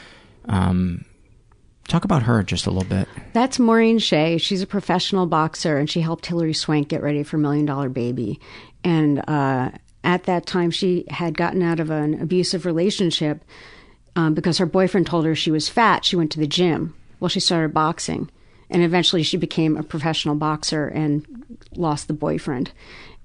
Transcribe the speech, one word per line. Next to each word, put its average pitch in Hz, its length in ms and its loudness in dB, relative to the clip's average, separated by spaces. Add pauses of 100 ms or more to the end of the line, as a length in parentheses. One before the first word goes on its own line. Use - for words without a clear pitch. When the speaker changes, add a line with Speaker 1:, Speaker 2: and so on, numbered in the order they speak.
(460)
Speaker 1:
um, 92 580 0 (840)
talk 170 160 2
about 170 200 2
her 110 180 4
just - 240 -4
a 90 40 0
little 92 180 -2
bit. 95 180 0 (260)
Speaker 2:
That's 254 260 2
Maureen 226 400 4
Shea. 165 400 2
She's 185 240 -2
a 196 40 -4
professional 185 600 0
boxer, 160 500 0
and 147 120 0
she 175 120 -2
helped 165 260 -4
Hilary 165 280 0
Swank 151 340 0
get - 140 -4
ready 147 200 0
for 160 160 -6
Million 147 280 2
Dollar 139 240 -2
Baby. 123 500 -4 (420)
And, 156 460 2
uh, 135 420 0 (320)
at 180 220 0
that 175 220 0
time, 175 260 0
she 180 380 0
had 165 260 -4
gotten 180 260 0
out 170 160 0
of 156 120 -2
an 151 300 -2
abusive 175 460 0
relationship, 165 800 0 (720)
um, 160 180 2
because 165 240 0
her 190 80 2
boyfriend 185 400 2
told 165 200 0
her 160 80 2
she 160 160 -2
was 156 180 0
fat. 220 360 2
She 196 120 0
went 160 160 0
to 156 80 -6
the 151 60 2
gym. 165 480 0 (260)
Well, 180 80 -2
she 190 120 -2
started 160 340 0
boxing, 160 560 -2 (400)
and 175 120 4
eventually 175 400 2
she 151 140 0
became 160 400 0
a 151 60 -4
professional 156 520 -2
boxer 151 520 -2
and 147 380 -2 (520)
lost 156 320 -2
the 156 60 -4
boyfriend. 151 580 -4 (520)